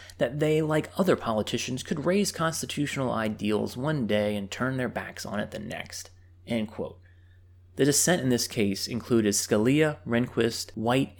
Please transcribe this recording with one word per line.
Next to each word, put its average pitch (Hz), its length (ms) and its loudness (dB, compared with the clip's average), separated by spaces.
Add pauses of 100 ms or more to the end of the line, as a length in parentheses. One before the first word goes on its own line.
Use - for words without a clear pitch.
(160)
that 139 240 0
they, 156 220 4
like 156 340 0
other 185 200 4
politicians, 120 680 -2
could 156 240 -4
raise 190 260 2
constitutional 143 800 -2
ideals 107 640 -2
one 139 300 0
day 104 300 2
and 98 140 -6
turn 131 280 -2
their 127 100 -2
backs - 380 -8
on 101 120 -4
it - 120 -4
the - 80 -10
next." - 500 -10 (380)
End 110 220 -2
quote. - 300 -10 (800)
The 139 80 4
dissent 147 380 4
in 127 80 2
this 120 180 2
case 101 380 0
included 113 480 2
Scalia, 139 720 2
Rehnquist, 117 680 0
White, 120 460 0